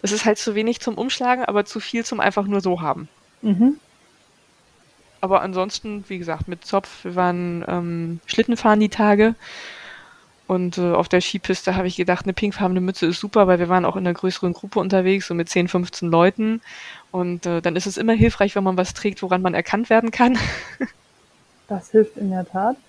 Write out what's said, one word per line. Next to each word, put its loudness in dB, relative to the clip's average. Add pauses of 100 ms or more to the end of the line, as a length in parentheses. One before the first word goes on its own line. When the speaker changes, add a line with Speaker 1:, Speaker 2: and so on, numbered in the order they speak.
Speaker 1:
Das -2
ist -2
halt 4
zu -4
wenig -2
zum -6
Umschlagen, -2
aber 0
zu -8
viel -4
zum -6
einfach 0
nur 0
so -2
haben. -6 (320)
Speaker 2:
Mhm. 2 (1400)
Speaker 1:
Aber 4
ansonsten, -6
wie -8
gesagt, -6
mit -12
Zopf, -4
wir -8
waren, 0
ähm, -4
Schlitten 0
fahren 6
die 4
Tage. 4 (1120)
Und, -2
äh, 2
auf 2
der 4
Skipiste -4
habe 0
ich -4
gedacht, 0
eine -2
pinkfarbene -2
Mütze -2
ist -2
super, 4
weil 4
wir 0
waren 2
auch 0
in -4
einer 0
größeren -2
Gruppe -4
unterwegs, 2
so -4
mit -2
zehn, 0
fünfzehn -2
Leuten. 2 (520)
Und, -4
äh, -2
dann 0
ist -2
es -6
immer 2
hilfreich, 4
wenn 0
man 2
was 0
trägt, -4
woran 0
man 0
erkannt -2
werden 4
kann. 4
<laughs> -2 (1200)
Speaker 2:
Das -8
hilft 4
in -4
der -4
Tat. -2 (120)